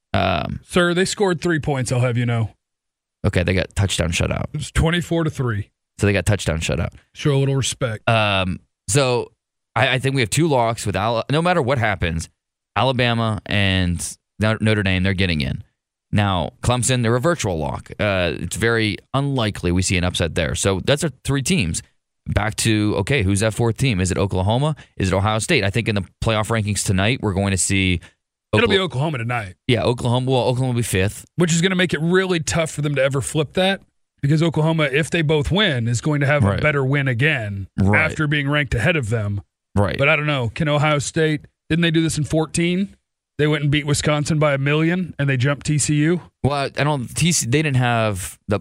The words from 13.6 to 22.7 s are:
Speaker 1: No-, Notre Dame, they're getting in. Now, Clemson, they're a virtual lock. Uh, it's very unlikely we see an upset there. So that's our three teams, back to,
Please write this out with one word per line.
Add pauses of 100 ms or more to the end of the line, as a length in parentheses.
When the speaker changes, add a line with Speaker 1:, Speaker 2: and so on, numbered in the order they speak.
Speaker 1:
No-,
Notre
Dame,
they're
getting
in. (480)
Now, (100)
Clemson,
they're
a
virtual
lock.
Uh,
it's
very (160)
unlikely
we
see
an
upset
there.
So
that's
our (120)
three
teams, (500)
back
to,